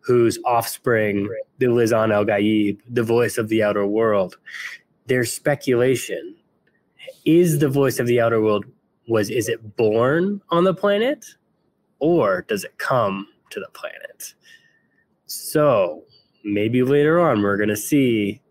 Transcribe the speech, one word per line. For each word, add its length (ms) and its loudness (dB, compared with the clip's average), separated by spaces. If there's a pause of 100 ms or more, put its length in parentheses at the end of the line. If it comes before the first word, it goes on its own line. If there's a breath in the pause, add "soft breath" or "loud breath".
whose 440 2
offspring, 800 0 (300)
the 80 2
Lisan 480 2
el 120 2
Gaib, 640 0
the 160 -2
voice 340 0
of 120 -4
the 140 0
outer 220 0
world. 520 0 (720 loud breath)
There's 260 -2
speculation. 1000 -2 (920 loud breath)
Is 340 4
the 100 2
voice 300 2
of 80 -2
the 140 2
outer 180 2
world, 260 0 (420)
was, 220 0
is 200 -4
it 260 -10
born 760 0
on 140 2
the 100 2
planet 520 -2 (760)
or 480 0
does 160 -4
it 140 -18
come 500 -2 (220)
to 100 -12
the 140 -12
planet? 600 -16 (920 soft breath)
So 800 0 (420)
maybe 360 0
later 380 2
on 220 2
we're 160 0
gonna 180 0
see 760 0